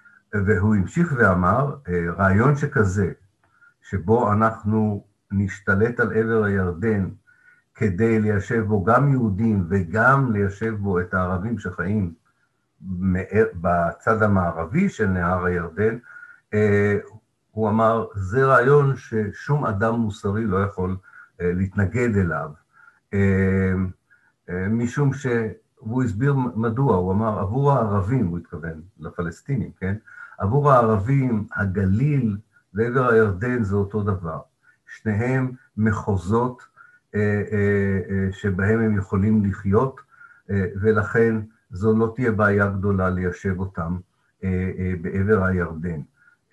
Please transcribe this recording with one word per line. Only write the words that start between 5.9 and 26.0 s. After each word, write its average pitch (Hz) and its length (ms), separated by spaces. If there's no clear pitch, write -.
על 107 140
עבר 113 300
הירדן, 98 640
כדי 110 400
ליישב 107 480
בו 104 160
גם 127 260
יהודים 110 600
וגם 110 600
ליישב 101 480
בו 98 200
את 90 140
הערבים 92 460
שחיים 90 540
מאר-, 95 680
בצד 87 600
המערבי 95 680
של 107 160
נהר 90 400
הירדן", 90 520
אה, 202 440
הוא 110 180
אמר, 110 360
"זה 101 300
רעיון 135 500
ששום 110 720
אדם 110 280
מוסרי 110 520
לא 95 180
יכול, 92 340
אה, 87 120
להתנגד 98 640
אליו." 78 320
אה, 95 600
אה, 90 200
משום 120 440
ש-, - 140
והוא 123 220